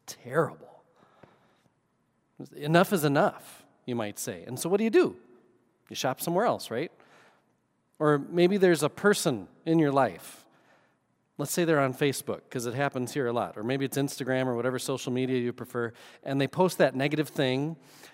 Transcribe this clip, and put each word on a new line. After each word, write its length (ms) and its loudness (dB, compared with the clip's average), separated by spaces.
terrible. 800 -6
Enough 380 4
is 100 0
enough, 640 0
you 80 -4
might 240 -6
say. 260 -10
And 140 -10
so 100 -6
what 80 2
do 60 0
you 80 0
do? 240 2
You 60 -16
shop 260 -4
somewhere 240 0
else, 240 -2
right? 220 -6
Or 220 4
maybe 380 2
there's 260 6
a 60 0
person 580 0
in 140 4
your 120 4
life. 520 0
Let's 120 -6
say 140 0
they're 140 4
on 140 2
Facebook, 560 -2
'cause 160 -6
it 80 -4
happens 400 -4
here 140 -2
a 40 -2
lot. 280 -4
Or 40 -10
maybe 220 -2
it's 100 -6
Instagram 520 -2
or 80 -2
whatever 240 -2
social 320 -6
media 260 -2
you 160 -2
prefer, 400 -6
and 180 -2
they 60 2
post 320 0
that 160 4
negative 340 0
thing, 480 -2